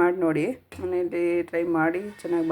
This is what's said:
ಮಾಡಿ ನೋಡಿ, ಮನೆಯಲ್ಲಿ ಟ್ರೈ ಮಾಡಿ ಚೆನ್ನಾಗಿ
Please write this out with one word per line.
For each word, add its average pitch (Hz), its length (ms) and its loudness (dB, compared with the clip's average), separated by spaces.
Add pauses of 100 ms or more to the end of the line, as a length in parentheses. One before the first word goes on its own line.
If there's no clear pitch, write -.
ಮಾಡಿ 175 240 4
ನೋಡಿ, 156 200 2 (380)
ಮನೆಯಲ್ಲಿ 180 420 -2 (240)
ಟ್ರೈ 170 140 -2 (160)
ಮಾಡಿ 165 220 2 (200)
ಚೆನ್ನಾಗಿ 170 320 0